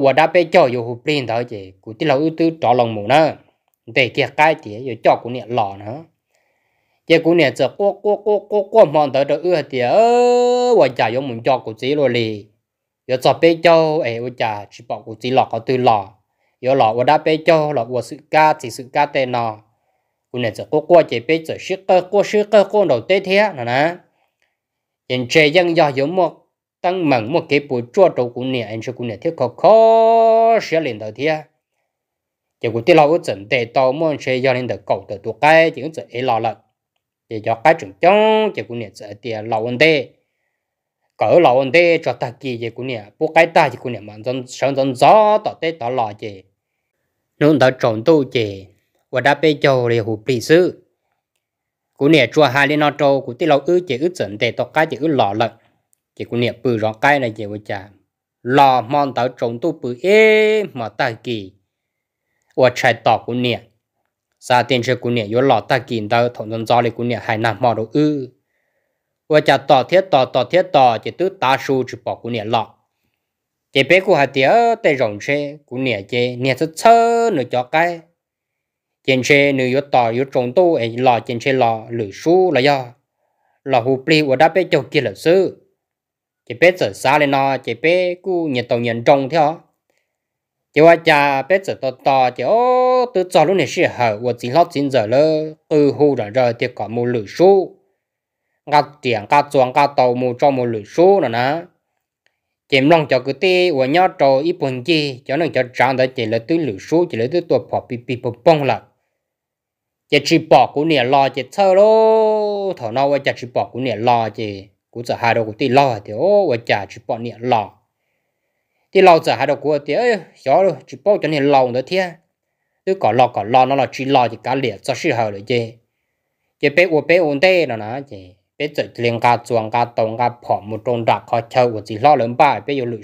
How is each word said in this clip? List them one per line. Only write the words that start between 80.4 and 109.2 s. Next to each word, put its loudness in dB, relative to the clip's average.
tu, 2
ấy -4
lò 2
trên -8
xe -2
lò, 0
lửa -6
su 0
là 0
do. 0
Lò 0
hù -2
pli 2
của 0
đã 4
bé 0
châu 0
kia -2
là -6
sư. 0
Chỉ -10
bé 4
giờ -2
xa 0
lên 2
nó, 0
chỉ -8
bé -2
cú -6
nhiệt -4
tàu -2
nhận -4
trồng 4
theo. -2
Chỉ 2
qua 8
cha 2
bé 0
giờ -6
to -6
to, 0
chỉ -10
ô, 0
tứ 0
cho 4
lúc 0
này 0
sẽ -2
hở, -2
và -2
chỉ -8
lót 4
chín -4
giờ 0
lơ, 0
ừ 2
hù 2
rồi -6
rồi, 0
thì -4
có -10
một -6
lửa -4
su. 2
Ngã 2
tiền, -2
ngã 4
chuông, 2
ngã 4
tàu, 0
một -4
trong 2
một -4
lửa -6
su 2
nữa -2
nè. -2
Chém 2
lòng 4
cho 2
cái -4
tê, 2
và 0
nhớ 2
trò 2
ít -2
buồn -6
chi, -2
cho -4
nên -4
cho 0
trắng 0
tới 2
chỉ -6
là -2
tứ -2
lửa -4
su, 0
chỉ -8
là -2
tứ 0
tuột -2
bỏ -6
bì -10
bì -8
bông -8
bông 4
là. -2